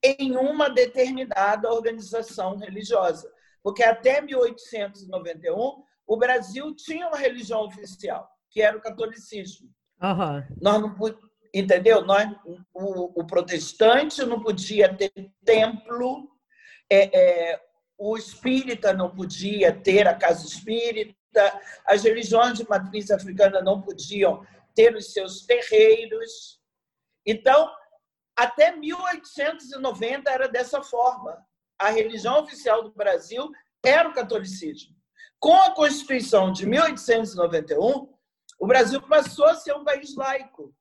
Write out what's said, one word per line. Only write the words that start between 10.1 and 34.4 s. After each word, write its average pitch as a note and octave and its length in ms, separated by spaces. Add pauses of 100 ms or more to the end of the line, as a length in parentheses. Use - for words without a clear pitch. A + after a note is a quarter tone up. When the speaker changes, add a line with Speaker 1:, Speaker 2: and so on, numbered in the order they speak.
Speaker 1:
Nós G#3 200
não G#3+ 120
po-, A3 240 (380)
entendeu? F#3+ 500
Nós, G3+ 240 (460)
o, F#3 460
o E3 40
protestante G#3+ 1000
não A#3 180
podia G3 500
ter F#3+ 200 (320)
templo, A#3 840 (600)
é, F#3 640
é, - 100 (340)
o G#3+ 200
espírita B3 760
não F#3 220
podia F#3+ 580
ter F#3+ 360
a E3+ 60
casa E3+ 300
espírita, A3 720 (680)
as G3+ 160
religiões A3+ 560
de A3+ 100
matriz G3 440
africana F#3+ 500
não G3 180
podiam G3 640 (300)
ter A3+ 220
os - 160
seus F#3+ 340
terreiros. A3+ 1120 (640)
Então, C4 460 (680)
até D4 380
mil D#4+ 280
oitocentos D#4+ 680
e C4+ 80
noventa C4 540
era C4 160
dessa B3 340
forma. B3 560 (400)
A G3+ 120
religião A3+ 500
oficial A3+ 420
do G#3+ 100
Brasil G#3+ 580 (340)
era D#4 240
o D4+ 60
catolicismo. F#3+ 800 (460)